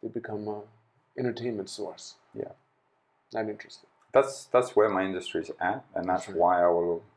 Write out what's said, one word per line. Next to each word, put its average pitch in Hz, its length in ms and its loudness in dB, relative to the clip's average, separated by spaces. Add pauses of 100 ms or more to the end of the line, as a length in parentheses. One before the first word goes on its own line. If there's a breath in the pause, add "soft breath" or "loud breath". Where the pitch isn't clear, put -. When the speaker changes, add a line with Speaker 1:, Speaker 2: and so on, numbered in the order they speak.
Speaker 1:
They've 113 120 -10
become 107 340 -8
a 104 140 -6 (560)
entertainment 117 520 -4
source. - 460 -10 (180)
Speaker 2:
Yeah. - 180 -8 (800)
Speaker 1:
Not 110 160 -4
interested. - 380 -14 (260)
Speaker 2:
That's, 135 320 2
that's 123 300 2
where 107 140 8
my 95 140 0
industry's 90 560 -4
at, 92 240 -2 (100)
and 90 160 -2
that's 92 160 0
Speaker 1:
Sure. 98 100 -10
Speaker 2:
why 87 280 4
I 87 40 6
will 85 360 2 (140)